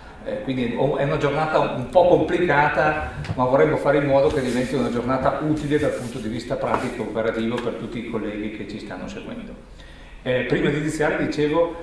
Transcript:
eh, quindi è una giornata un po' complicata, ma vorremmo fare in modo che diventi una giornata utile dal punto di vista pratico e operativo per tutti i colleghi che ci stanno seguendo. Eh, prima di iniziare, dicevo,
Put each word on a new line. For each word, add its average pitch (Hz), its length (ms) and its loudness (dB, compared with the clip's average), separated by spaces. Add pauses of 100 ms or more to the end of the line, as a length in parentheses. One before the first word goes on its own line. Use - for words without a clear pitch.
(240)
eh, 107 180 -6
quindi 127 320 -2
è - 280 0
una 147 140 0
giornata 147 420 0
un 127 300 -2
po' 180 180 6
complicata, 156 1040 4 (240)
ma 127 120 2
vorremmo 139 320 4
fare 185 180 2
in 143 100 2
modo 139 220 6
che 151 120 2
diventi 123 360 0
una 120 140 0
giornata 131 520 0
utile 151 380 0
dal 135 100 2
punto 120 280 -6
di 107 100 -6
vista 120 260 -6
pratico 120 480 -2
e 104 40 -4
operativo 113 500 -2
per 117 160 -4
tutti 120 260 -8
i 113 100 -8
colleghi 104 480 -6
che 98 120 -10
ci 104 100 -12
stanno 92 300 -12
seguendo. - 440 -12 (680)
Eh, 123 200 0
prima 147 280 0
di 143 80 0
iniziare, 151 380 -2
dicevo, 156 680 0